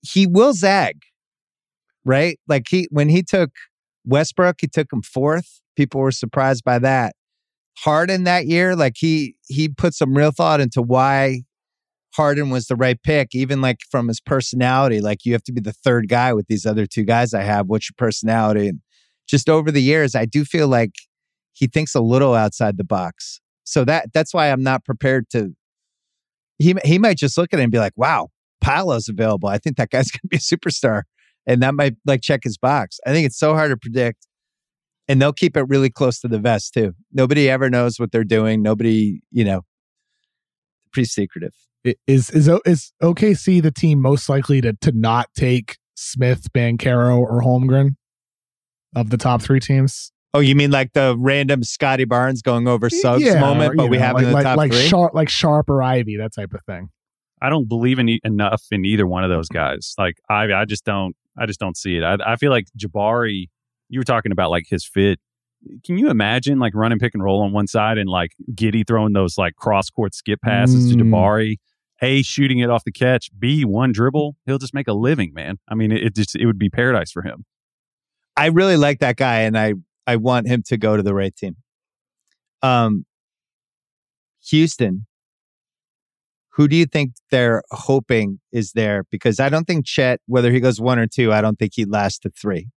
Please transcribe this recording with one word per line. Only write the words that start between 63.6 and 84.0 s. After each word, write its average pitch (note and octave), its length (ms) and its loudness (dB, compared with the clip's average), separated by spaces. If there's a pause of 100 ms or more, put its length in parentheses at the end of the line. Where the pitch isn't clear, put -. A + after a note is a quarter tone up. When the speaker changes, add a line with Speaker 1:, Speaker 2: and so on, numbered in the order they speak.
Speaker 3:
you B2 120 -6
were A#2+ 40 -4
talking A2 280 -2
about, F2 180 0
like, F2 180 -2
his F2+ 160 -4
fit. G2 360 0 (640)
Can F3 140 -4
you C#4 120 2
imagine, B2 480 0
like, A2+ 160 0
running A2 240 0
pick A#2+ 160 -2
and G2+ 80 -4
roll G2 200 2
on G2+ 100 -2
one G#2 140 -2
side A2 320 -2
and, F#2+ 100 -2
like, F2+ 240 -4 (200)
Giddey G#2+ 340 0
throwing A2 260 0
those, F#2+ 240 0
like, F2 200 -2
cross G2 340 0
court G2+ 240 -4
skip - 280 -6
passes B2 480 2
to A#2+ 60 4
Speaker 2:
Mm. A2+ 140 4
Speaker 3:
Jabari? G#2+ 460 2 (460)
A, C3+ 200 2
shooting C3+ 360 0
it A#2+ 100 2
off A#2+ 160 0
the - 80 -8
catch. B2+ 460 0
B, C#3 260 0
one A#2 260 0
dribble. C3+ 540 -2
He'll C3+ 140 -4
just C3 160 -10
make C#3 120 -6
a A2 60 -2
living, G#2+ 400 -2
man. D#2+ 260 -12 (100)
I A2 60 -8
mean, A2 180 0
it, A2 120 -2
it G#2+ 100 -2
just, G#2 220 -4
it A#2 100 0
would G#2+ 120 2
be G2+ 100 0
paradise A#2+ 420 0
for F2 120 -10
him. F#2 220 -12 (920)
Speaker 1:
I D3 100 2
really F3 300 4
like C#3+ 240 2
that B2 160 0
guy, A#2+ 240 0
and A2 160 0
I, G#2+ 180 0 (320)
I A#2+ 100 0
want A#2+ 300 0
him B2 200 0
to A#2+ 100 -2
go G#2+ 200 0
to G#2 60 0
the G2 120 0
right G2 200 -2
team. F#2 220 -12 (1080)
Um, A#2 440 0 (1400)